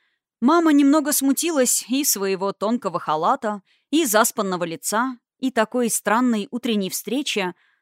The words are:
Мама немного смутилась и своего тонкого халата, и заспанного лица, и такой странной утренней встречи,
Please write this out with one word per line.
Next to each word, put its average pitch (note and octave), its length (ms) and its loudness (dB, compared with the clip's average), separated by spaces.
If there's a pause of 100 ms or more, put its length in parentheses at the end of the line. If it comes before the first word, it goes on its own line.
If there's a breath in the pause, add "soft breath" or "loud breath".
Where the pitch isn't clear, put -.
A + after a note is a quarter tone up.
(420)
Мама D#4 320 4
немного C#4+ 380 4
смутилась C#4 760 0
и C4+ 160 0
своего G3 480 -2
тонкого G3 480 -4
халата, G#3 640 -2 (280)
и D#4 160 2
заспанного G3 580 0
лица, A3 540 -4 (220)
и C4 100 -2
такой A#3 400 0
странной G#3+ 640 0
утренней G#3+ 380 -2
встречи, G3+ 640 -4 (280)